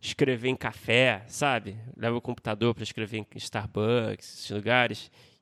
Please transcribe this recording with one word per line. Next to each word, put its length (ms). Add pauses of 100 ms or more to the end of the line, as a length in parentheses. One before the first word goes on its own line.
escrever 480
em 80
café, 680
sabe? 500 (200)
Leva 200
o 40
computador 540
pra 100
escrever 340
em 80 (100)
Starbucks, 960
esses 160
lugares. 600 (320)